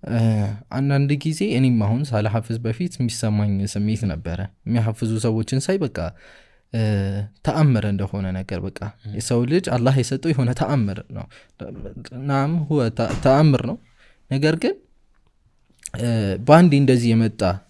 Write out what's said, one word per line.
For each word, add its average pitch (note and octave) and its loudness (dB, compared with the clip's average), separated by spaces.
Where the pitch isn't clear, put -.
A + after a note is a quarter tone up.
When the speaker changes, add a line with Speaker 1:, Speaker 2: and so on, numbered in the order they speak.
Speaker 1:
እ፣ A#2 -2
አንዳንድ C#3 0
ጊዜ D#3 -4
እኔም B2+ 4
አሁን G#2 2
ሳልሐፍዝ A2 -2
በፊት A#2+ -4
የሚሰማኝ G#2+ 0
ስሜት G#2+ -2
ነበረ። E2 -4
የሚያሐፍዙ A2 0
ሰዎችን A2+ 0
ሳይ F#3+ -2
በቃ፣ D3+ -4
እ፣ A2+ 0
ተአምር C#3 2
እንደሆነ G2 -4
ነገር F#2+ -6
በቃ F#2 -10
Speaker 2:
ም። G#2 -12
Speaker 1:
የሰው A#2 0
ልጅ E3+ 0
አላህ C3 2
የሰጠው C3+ -2
የሆነ B2+ 0
ተአምር A2+ -2
ነው። - -12
ናም C#3 0
ሁወ D3 0
ተ-፣ A2+ -2
ተአምር C#3 4
ነው። G#3 -6
ነገር D#3 2
ግን፣ G4 -2
እ፣ A#2+ -4
በአንዴ D3 6
እንደዚህ B2+ 4
የመጣ A2+ 2